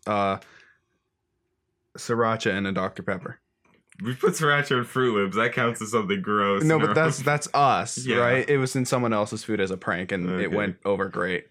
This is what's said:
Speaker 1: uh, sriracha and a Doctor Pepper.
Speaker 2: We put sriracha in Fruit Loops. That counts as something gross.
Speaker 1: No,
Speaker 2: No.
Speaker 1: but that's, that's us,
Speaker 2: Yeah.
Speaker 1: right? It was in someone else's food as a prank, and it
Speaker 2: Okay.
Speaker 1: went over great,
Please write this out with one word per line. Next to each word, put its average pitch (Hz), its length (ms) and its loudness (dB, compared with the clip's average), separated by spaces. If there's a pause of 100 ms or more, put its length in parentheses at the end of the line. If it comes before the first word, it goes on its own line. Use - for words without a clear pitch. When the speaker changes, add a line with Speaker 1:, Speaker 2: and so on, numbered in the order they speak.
Speaker 1:
uh, 101 320 0 (1600)
sriracha 113 580 0
and 98 120 -2
a 98 40 -2
Doctor 95 300 -4
Pepper. - 380 -6 (600)
Speaker 2:
We 120 120 -6
put 180 200 2
sriracha 143 440 2
in 120 60 0
Fruit 127 300 0
Loops. 98 220 0
That 117 160 2
counts 117 300 -2
as 104 80 -8
something 101 320 0
gross. 196 400 2
Speaker 1:
No, 156 160 4
Speaker 2:
No. 151 80 4
Speaker 1:
but 107 80 0
that's, 156 240 2
that's 147 340 -2
us, 131 540 2
Speaker 2:
Yeah. 117 120 0
Speaker 1:
right? 123 300 2
It 143 100 2
was 131 180 -2
in 127 100 0
someone 123 260 0
else's 107 320 -2
food 107 160 -2
as 95 120 0
a - 40 -4
prank, 98 360 -4
and 90 180 -2
it 95 160 -2
Speaker 2:
Okay. 87 100 -2
Speaker 1:
went 101 280 -2
over 98 240 0
great, 90 420 -4